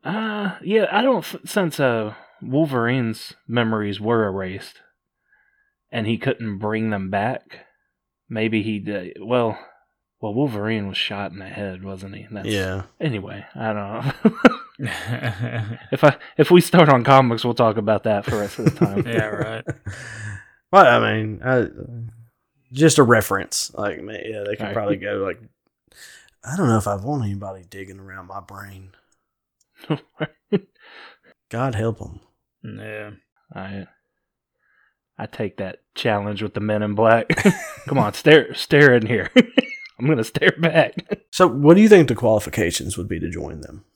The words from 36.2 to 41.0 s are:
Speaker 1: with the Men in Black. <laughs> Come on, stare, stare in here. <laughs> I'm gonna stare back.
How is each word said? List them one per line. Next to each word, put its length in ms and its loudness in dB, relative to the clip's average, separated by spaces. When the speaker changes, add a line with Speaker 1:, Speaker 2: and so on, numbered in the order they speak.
Speaker 1:
with 120 -8
the 60 -6
Men 220 -2
in 120 -4
Black. 340 4
<laughs> 600 0
Come 100 0
on, 160 0
stare, 400 6
stare 400 6
in 120 2
here. 240 -2
<laughs> 340 -18
I'm 80 -2
gonna 180 2
stare 280 2
back. 420 0